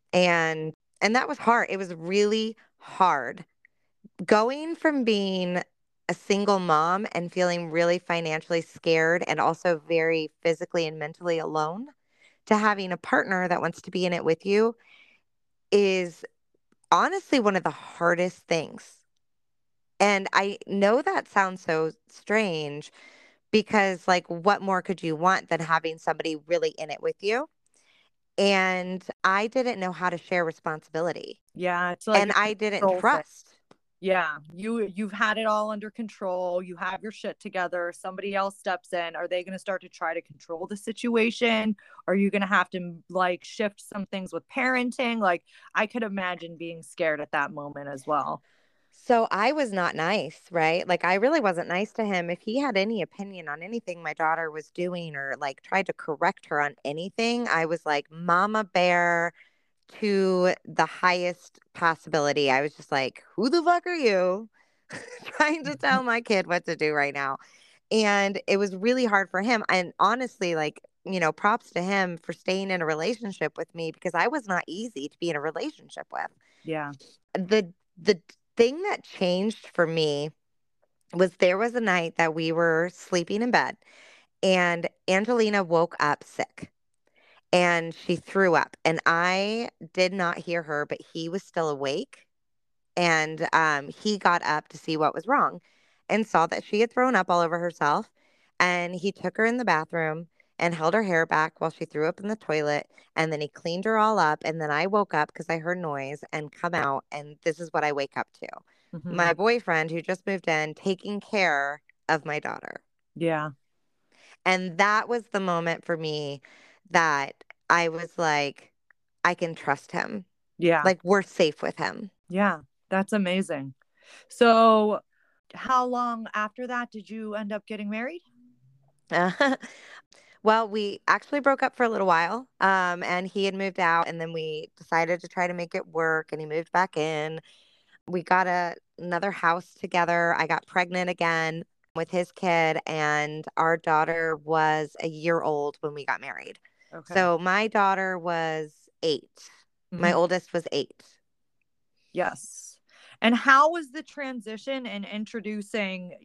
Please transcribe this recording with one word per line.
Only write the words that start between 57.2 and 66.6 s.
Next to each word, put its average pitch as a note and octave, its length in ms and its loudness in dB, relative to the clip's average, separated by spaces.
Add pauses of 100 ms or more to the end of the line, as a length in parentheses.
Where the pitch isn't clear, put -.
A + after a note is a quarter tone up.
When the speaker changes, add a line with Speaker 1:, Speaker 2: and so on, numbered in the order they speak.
Speaker 1:
I E3 160 2
was D#3+ 200 -4
like, D3 260 -2
Mama F3+ 520 0
bear, F3 680 2 (680)
to F#3 540 2 (120)
the D#3+ 200 0
highest F3+ 720 -2 (140)
possibility. D3 800 2
I C3 100 4
was D3 140 -4
just - 160 -20
like, C3+ 320 -2 (120)
"Who A3+ 140 0
the E4 140 2
fuck F4 240 2
are F4+ 80 -4
you G#3 540 2 (400)
<laughs> - 360 -18
trying D4+ 400 0
to C#4+ 100 -6
tell C4 280 2
Speaker 2:
<laughs> - 0 -
Speaker 1:
my A#3 180 0
kid G3 260 2
what F3 180 0